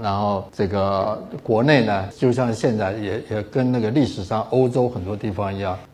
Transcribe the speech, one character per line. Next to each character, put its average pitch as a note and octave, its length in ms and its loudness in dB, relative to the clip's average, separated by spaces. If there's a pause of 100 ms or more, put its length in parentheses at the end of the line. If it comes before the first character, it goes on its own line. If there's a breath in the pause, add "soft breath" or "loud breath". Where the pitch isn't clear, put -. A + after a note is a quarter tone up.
然 G2+ 180 0
后 G2+ 320 0
这 G#2 160 0
个 G2 540 0 (220)
国 A2 180 0
内 C3+ 240 6
呢， G2+ 180 0 (140)
就 B2+ 160 2
像 A#2+ 180 0
现 A2+ 240 0
在 G2+ 180 0
也， G#2+ 360 -6
也 G#2+ 140 -2
跟 B2+ 280 0
那 B2+ 80 2
个 A2 120 0
历 C3+ 140 4
史 - 180 -4
上 A2 260 -2
欧 C3 180 4
洲 B2 220 2
很 A2 160 -6
多 G2+ 100 -4
地 G#2+ 140 -6
方 G2 240 -4
一 G2 60 -6
样， F#2+ 180 -2 (160)